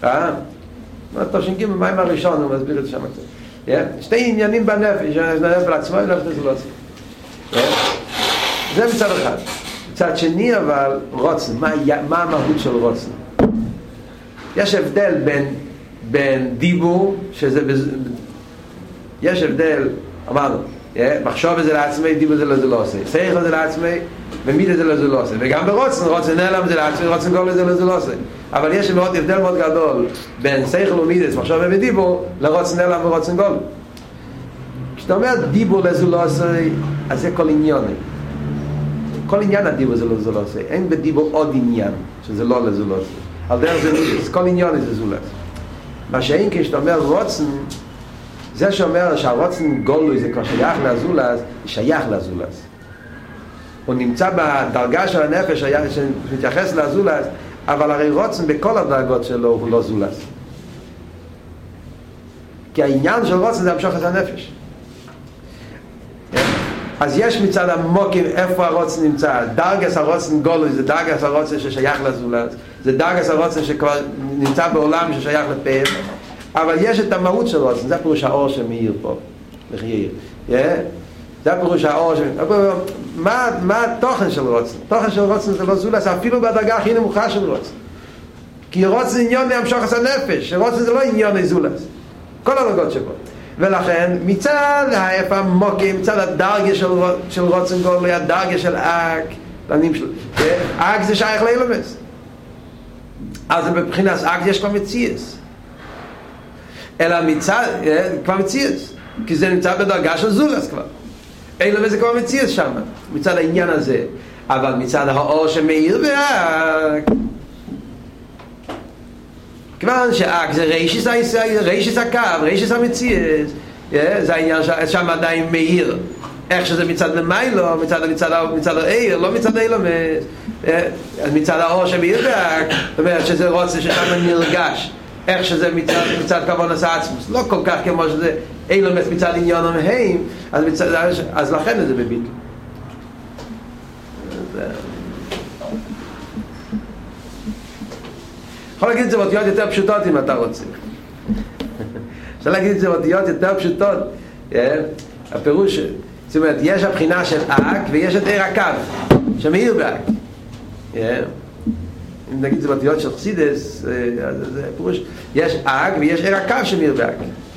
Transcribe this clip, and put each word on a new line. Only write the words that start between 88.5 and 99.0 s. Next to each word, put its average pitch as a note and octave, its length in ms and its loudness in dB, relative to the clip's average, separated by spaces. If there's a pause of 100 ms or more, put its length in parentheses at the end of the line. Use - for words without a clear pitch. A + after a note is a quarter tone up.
כי F#3 140 4
רוצן A#3 340 4
עניון B3 300 4
להמשוך A#3+ 340 2
את A3 100 0
הנפש, A#3+ 560 0
שרוצן A3+ 300 2
זה A#3 140 4
לא C4 80 4
עניון G#3+ 340 4
לזולת. F3+ 440 2 (640)
כל C4 140 4
הדרגות G#3 340 2
שבו. - 200 -4 (480)
ולכן, F3 640 2
מצד C#4+ 640 2
האיפה F#3+ 460 2
המוקים, F#3+ 600 2
מצד G#3 200 2
הדרגה F#3+ 560 2
של F#3+ 100 0
רו-, F3+ 440 2
של - 120 -2
רוצן F3+ 400 2
גולוי, F3+ 300 4
הדרגה F3 460 0
של F3 180 0
אק, E3 480 0 (440)